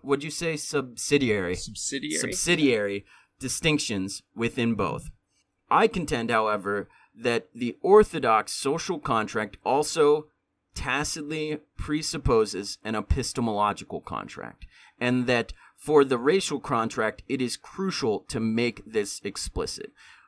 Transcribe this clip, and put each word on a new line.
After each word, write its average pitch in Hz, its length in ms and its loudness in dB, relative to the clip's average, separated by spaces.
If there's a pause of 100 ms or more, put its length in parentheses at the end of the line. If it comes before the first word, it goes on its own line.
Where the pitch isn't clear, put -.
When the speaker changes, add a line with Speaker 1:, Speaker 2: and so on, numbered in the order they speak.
Speaker 1:
what'd 139 220 -2
you 156 80 -8
say? 160 260 -4
Subsidiary. 123 1000 0
Speaker 2:
Subsidiary. 151 640 -6
Speaker 1:
Subsidiary 120 880 0 (340)
distinctions 123 840 -2 (120)
within 117 400 0
both. 87 340 -4 (600)
I 190 160 4
contend, 139 420 -2
however, 104 600 0 (260)
that 117 400 0
the 120 260 -4
orthodox 143 720 6
social 160 460 -2
contract 110 640 -2
also 151 640 4 (480)
tacitly 151 840 -4 (180)
presupposes 113 1040 0
an 110 120 -4
epistemological 104 1040 -2
contract, - 640 -12 (340)
and 123 260 0
that 120 260 0 (240)
for 147 280 6
the 131 140 2
racial 147 420 2
contract, 113 680 -2
it 131 140 -2
is 120 160 -4
crucial 143 640 -2
to - 180 -6
make 113 460 0
this 110 380 -4
explicit. - 680 -6 (360)